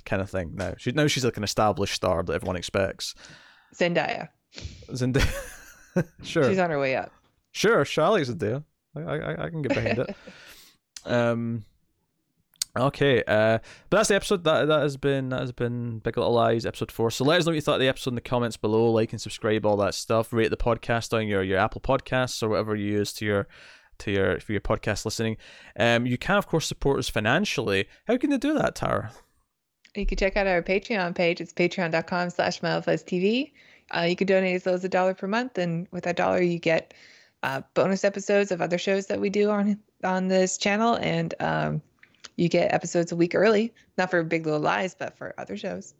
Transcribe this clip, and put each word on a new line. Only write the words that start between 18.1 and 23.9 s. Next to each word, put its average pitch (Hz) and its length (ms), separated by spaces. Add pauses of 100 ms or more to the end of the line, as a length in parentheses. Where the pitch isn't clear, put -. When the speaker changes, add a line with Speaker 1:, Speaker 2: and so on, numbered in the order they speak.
Speaker 1:
in 123 40
the 117 60
comments 120 340
below. 113 360
Like 113 200
and 113 80
subscribe, 107 460
all 104 120
that 98 180
stuff. 113 360
Rate 113 200
the - 60
podcast 117 600
on 110 100
your, 101 140
your 95 160
Apple 101 240
Podcasts 131 640
or 110 60
whatever 107 260
you 101 160
use 104 220
to - 120
your, 101 220 (500)